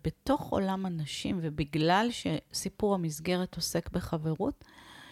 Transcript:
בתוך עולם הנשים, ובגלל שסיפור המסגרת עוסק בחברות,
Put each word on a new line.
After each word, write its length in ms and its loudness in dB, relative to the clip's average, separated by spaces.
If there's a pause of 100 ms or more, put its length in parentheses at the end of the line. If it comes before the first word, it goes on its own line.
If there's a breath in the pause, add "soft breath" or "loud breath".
בתוך 460 0
עולם 360 0
הנשים, 560 -2
ובגלל 720 4
שסיפור 840 -2
המסגרת 600 0
עוסק 340 -2
בחברות, 760 -2 (460 loud breath)